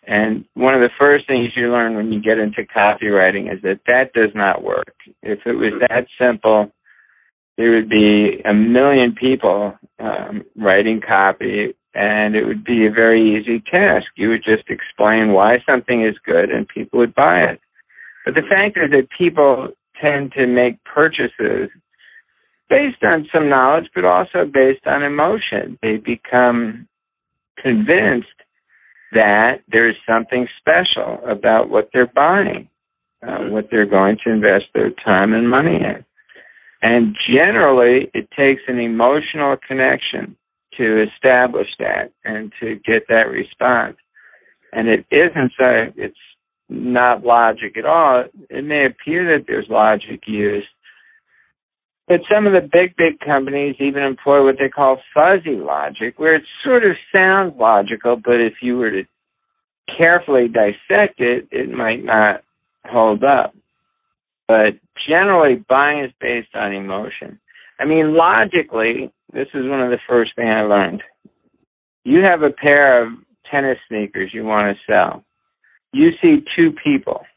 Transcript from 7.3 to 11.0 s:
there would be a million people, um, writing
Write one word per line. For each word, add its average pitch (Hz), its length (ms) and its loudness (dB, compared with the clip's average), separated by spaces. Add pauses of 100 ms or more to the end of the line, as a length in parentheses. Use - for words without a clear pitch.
there 117 140 2
would 110 180 0
be 104 540 2
a 107 100 0
million 123 600 4
people, 104 600 -2 (240)
um, 107 460 -10 (120)
writing 107 500 0